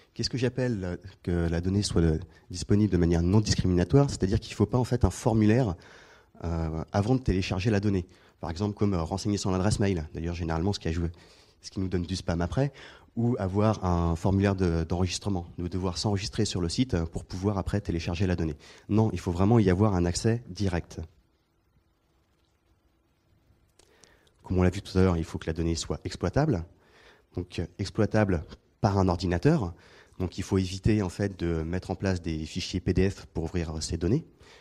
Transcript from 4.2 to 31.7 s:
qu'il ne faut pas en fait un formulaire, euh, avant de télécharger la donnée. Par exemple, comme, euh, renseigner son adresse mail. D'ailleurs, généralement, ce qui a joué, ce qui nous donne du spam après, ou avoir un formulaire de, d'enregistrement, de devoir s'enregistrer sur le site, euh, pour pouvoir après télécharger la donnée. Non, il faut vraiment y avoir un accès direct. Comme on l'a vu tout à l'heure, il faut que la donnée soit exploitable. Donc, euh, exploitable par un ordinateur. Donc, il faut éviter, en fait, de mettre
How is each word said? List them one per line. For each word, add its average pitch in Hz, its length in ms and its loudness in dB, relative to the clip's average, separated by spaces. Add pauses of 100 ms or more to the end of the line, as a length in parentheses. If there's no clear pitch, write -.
qu'il - 120 -12
ne - 60 -14
faut 104 100 4
pas 123 100 -2
en 127 60 0
fait 120 200 -2
un 95 60 4
formulaire, 110 680 2 (680)
euh, 82 480 -2
avant 104 240 2
de 127 60 0
télécharger 95 500 0
la 101 80 2
donnée. 98 260 0 (340)
Par 80 120 -6
exemple, 101 240 -4
comme, 104 180 2
euh, 85 80 0
renseigner 95 380 -2
son 98 120 -2
adresse 95 280 2
mail. 92 340 0
D'ailleurs, 82 220 -6
généralement, 82 380 -2
ce - 60 -10
qui 85 100 -6
a - 20 0
joué, 85 180 -2 (520)
ce - 100 -18
qui - 80 -8
nous 95 80 -2
donne 90 160 -2
du 90 120 -6
spam 85 260 -4
après, 135 300 -2 (460)
ou 117 220 0
avoir 101 440 0
un 85 320 2
formulaire 98 400 2
de, 85 300 0
d'enregistrement, 90 600 -4 (120)
de 87 100 -6
devoir 90 300 -4
s'enregistrer 104 480 -2
sur 92 160 -4
le 85 80 0
site, 127 240 -2
euh, 85 120 0
pour - 200 -8
pouvoir 98 320 -2
après 101 240 -2
télécharger 87 440 -2
la 90 120 2
donnée. 78 180 -2 (320)
Non, 107 240 2
il 90 80 -4
faut 92 140 -4
vraiment 101 260 6
y 95 100 6
avoir 98 260 4
un 87 100 4
accès 113 420 0
direct. 87 540 -4 (3500)
Comme 92 140 -2
on 92 60 6
l'a 92 60 6
vu 92 120 -2
tout - 160 -4
à 92 40 6
l'heure, 92 160 4
il 80 80 -4
faut - 120 -10
que - 100 -14
la 82 40 -2
donnée 82 240 -2
soit - 300 -6
exploitable. 101 580 -2 (720)
Donc, - 240 -8
euh, 82 80 -4 (120)
exploitable 98 680 0 (340)
par 101 180 2
un 95 120 6
ordinateur. 90 640 2 (440)
Donc, 92 200 -6
il 92 80 -6
faut 101 120 2
éviter, 95 440 0
en 92 80 -2
fait, 98 280 -4
de 85 260 -2
mettre 90 280 -6